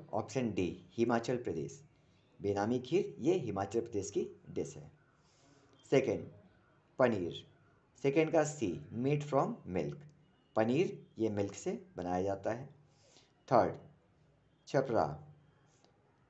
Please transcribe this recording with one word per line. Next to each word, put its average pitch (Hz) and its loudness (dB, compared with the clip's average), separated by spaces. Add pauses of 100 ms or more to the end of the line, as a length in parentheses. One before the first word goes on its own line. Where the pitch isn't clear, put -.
(140)
ऑप्शन 113 -2
डी, 92 -2
हिमाचल 117 2
प्रदेश। 80 -6 (580)
बेनामी 101 0
खीर 180 -2
ये 120 2
हिमाचल 107 -2
प्रदेश 101 -4
की - 0 (220)
डिश 87 -6
है। 73 -16 (960)
सेकंड, 110 4 (720)
पनीर। 104 2 (560)
सेकंड 156 4
का 156 6
सी, 90 -2 (120)
meat 135 0
from 160 2 (240)
milk। 73 -2 (600)
पनीर 120 2 (140)
ये 107 2
मिल्क 101 -2
से 208 -6 (100)
बनाया 90 -2
जाता 98 -2
है। 127 -6 (840)
थर्ड, 95 6 (920)
छपरा। 95 0 (1000)